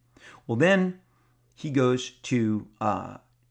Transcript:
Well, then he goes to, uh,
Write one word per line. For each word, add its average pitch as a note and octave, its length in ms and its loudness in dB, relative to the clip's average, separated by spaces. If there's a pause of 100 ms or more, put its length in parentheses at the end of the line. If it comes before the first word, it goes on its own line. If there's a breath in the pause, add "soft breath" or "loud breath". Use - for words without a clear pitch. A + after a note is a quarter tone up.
(480 loud breath)
Well, A#2 80 -2
then F#3 460 2 (520)
he - 160 -10
goes B2+ 420 0 (120)
to, G#2+ 440 -2 (120)
uh, G2+ 380 -4 (320)